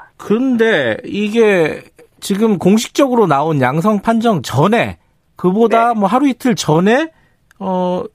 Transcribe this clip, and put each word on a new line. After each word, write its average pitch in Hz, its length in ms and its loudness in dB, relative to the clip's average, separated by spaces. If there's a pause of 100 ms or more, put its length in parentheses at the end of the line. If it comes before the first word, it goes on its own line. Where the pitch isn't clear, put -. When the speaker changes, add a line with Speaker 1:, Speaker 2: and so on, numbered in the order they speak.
(180)
Speaker 1:
그런데 220 840 0
이게 208 800 0 (360)
지금 202 400 -2
공식적으로 233 680 2
나온 147 340 0
양성 165 400 0
판정 226 400 0
전에, 147 560 0 (400)
그보다 226 560 2
Speaker 2:
네. 226 80 -4
Speaker 1:
뭐 196 80 0
하루 262 200 2
이틀 240 260 -2
전에, 208 580 0 (480)
어, 185 420 -4 (120)